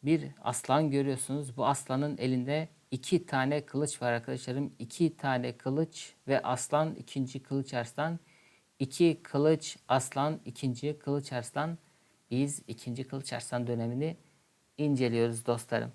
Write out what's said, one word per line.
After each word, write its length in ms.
Bir 240
aslan 500
görüyorsunuz. 640
Bu 80
aslanın 520
elinde 520
iki 340
tane 400
kılıç 360
var 120
arkadaşlarım. 680
İki 380
tane 400
kılıç 560
ve 140
aslan, 540
ikinci 480
Kılıç 300
Arslan. 460
İki 440
Kılıç 540
Arslan, 580
ikinci 540
Kılıç 340
Arslan. 440
Biz 360
ikinci 360
Kılıç 300
Arslan 340
dönemini 500
inceliyoruz 680
dostlarım. 500